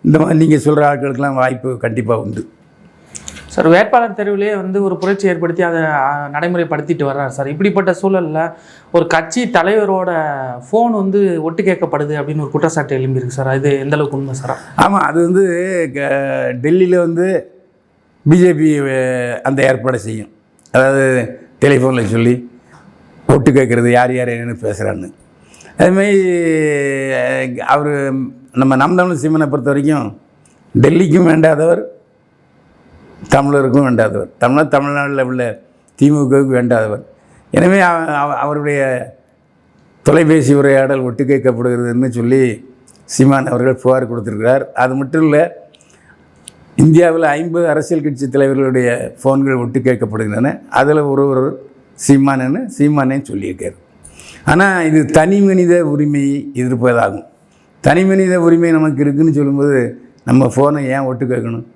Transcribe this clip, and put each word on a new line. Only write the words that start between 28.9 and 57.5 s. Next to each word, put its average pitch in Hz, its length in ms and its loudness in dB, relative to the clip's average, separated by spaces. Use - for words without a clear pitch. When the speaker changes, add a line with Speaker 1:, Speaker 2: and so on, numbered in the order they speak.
Speaker 1:
தமிழர் 180 260 0
சீமானை 156 260 0
பொறுத்த 139 220 -2
வரைக்கும் 139 480 -2
டெல்லிக்கும் 165 540 4
வேண்டாதவர், 160 680 2
தமிழருக்கும் 139 520 2
வேண்டாதவர், 107 420 0
தமிழர், 139 300 2
தமிழ்நாட்டில் 143 540 -2
உள்ள 123 380 -4
திமுகவுக்கு 139 580 2
வேண்டாதவர். 113 460 0
எனவே 190 280 4
அவ-, 165 340 0
அவ-, 143 220 -2
அவருடைய 143 760 -4
தொலைபேசி 151 500 4
உரையாடல் 135 460 2
ஒட்டு 123 240 -4
கேட்கப்படுகிறதுன்னு 123 840 0
சொல்லி 120 600 0
சீமான் 135 420 2
அவர்கள் 123 280 0
புகார் 127 320 0
கொடுத்திருக்கிறார். 117 640 -2
அது 127 220 0
மட்டும் 139 280 -2
இல்லை, 156 280 2
இந்தியாவில் 165 460 4
ஐம்பது 165 460 -2
அரசியல் 151 340 -2
கட்சி 139 260 -4
தலைவர்களுடைய 131 880 0
ஃபோன்கள் 135 420 0
ஒட்டு 120 220 -4
கேட்கப்படுகின்றன. 110 880 -2
அதுல 147 400 2
ஒரு, 139 180 0
ஒரு 135 440 -4
சீமானன்னு 139 680 2
சீமானே 139 500 0
சொல்லியிருக்காரு. 95 460 -8
ஆனா 185 360 2
இது 156 260 2
தனி 180 340 4
மனித 180 460 4
உரிமையை 143 680 -2
எதிர்ப்பதாகும். 120 720 0